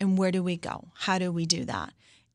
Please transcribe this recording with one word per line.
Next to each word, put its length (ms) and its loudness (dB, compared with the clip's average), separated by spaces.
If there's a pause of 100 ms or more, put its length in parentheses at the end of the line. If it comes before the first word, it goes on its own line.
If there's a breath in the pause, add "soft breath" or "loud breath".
And 180 4
where 140 4
do 100 0
we 140 -2
go? 380 -8
How 240 0
do 120 0
we 160 0
do 200 0
that? 260 -6 (420 soft breath)